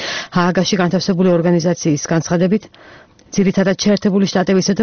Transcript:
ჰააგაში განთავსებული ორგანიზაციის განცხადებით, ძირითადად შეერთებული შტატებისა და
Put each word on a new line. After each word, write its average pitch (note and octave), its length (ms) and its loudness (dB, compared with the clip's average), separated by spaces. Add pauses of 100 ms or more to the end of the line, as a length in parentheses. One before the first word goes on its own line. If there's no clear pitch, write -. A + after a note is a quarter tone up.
(360)
ჰააგაში F3+ 460 0
განთავსებული F3+ 460 0 (100)
ორგანიზაციის E3 640 0 (100)
განცხადებით, F3 520 0 (640)
ძირითადად F#3+ 480 0
შეერთებული G3 480 0
შტატებისა F#3 480 0
და G3+ 100 0